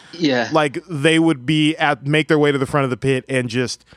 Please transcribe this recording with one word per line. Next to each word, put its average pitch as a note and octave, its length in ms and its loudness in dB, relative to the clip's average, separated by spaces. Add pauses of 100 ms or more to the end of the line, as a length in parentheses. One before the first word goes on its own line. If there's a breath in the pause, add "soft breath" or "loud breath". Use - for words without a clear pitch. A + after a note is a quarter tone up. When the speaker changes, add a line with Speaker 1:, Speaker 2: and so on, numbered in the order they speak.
(140)
Speaker 1:
Yeah. C3 400 0
Speaker 2:
like, D3+ 360 0
they D#3+ 300 2
would D#3+ 260 0
be D#3 320 0
at, D3 300 -2
make D3+ 220 2
their D#3 100 4
way D3 120 4
to C#3 60 -2
the C3 80 0
front C#3 200 0
of B2+ 40 -4
the B2 80 -2
pit C3 300 -2
and B2+ 220 -2
just A#2+ 340 -4 (140)